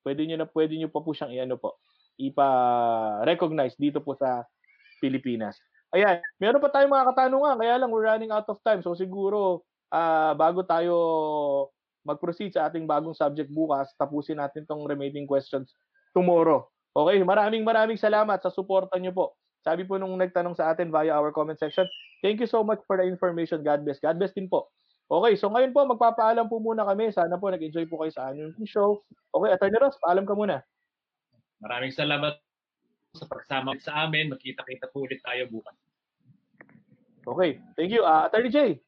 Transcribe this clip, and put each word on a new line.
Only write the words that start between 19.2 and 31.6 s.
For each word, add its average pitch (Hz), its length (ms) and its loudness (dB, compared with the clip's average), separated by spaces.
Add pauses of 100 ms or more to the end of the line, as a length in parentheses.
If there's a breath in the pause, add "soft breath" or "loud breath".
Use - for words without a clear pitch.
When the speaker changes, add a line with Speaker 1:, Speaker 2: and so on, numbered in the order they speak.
Speaker 1:
Sabi 175 240 -2
po 196 100 -4
nung 190 220 -4
nagtanong 180 400 -2
sa 160 160 2
atin 170 160 -2
via 156 240 2
our 151 160 2
comment 156 260 -4
section, 170 300 0 (340)
"Thank 214 220 -2
you 226 80 -2
so 220 160 0
much 208 180 -2
for 196 140 -2
the 185 80 2
information. 170 560 -2
God 147 240 0
bless." 143 160 -4
God 127 160 0
bless 190 160 -2
din 190 160 -8
po. - 240 -2 (340)
Okay, 196 300 4
so 202 100 -2
ngayon 254 240 2
po, 285 140 4
magpapaalam 233 640 2
po 226 80 -4
muna 220 260 -2
kami. 202 300 0
Sana 180 240 0
po 196 100 -4
nag-enjoy 165 380 -4
po 160 160 -8
kayo 160 80 -2
sa 135 240 -8
aming 156 220 -12 (100)
show. 208 380 0 (260)
Okay, 190 240 2
Attorney 196 240 2
Ross, 269 240 2
paalam 185 240 2
ka 202 80 -4
muna. 196 320 -2 (960)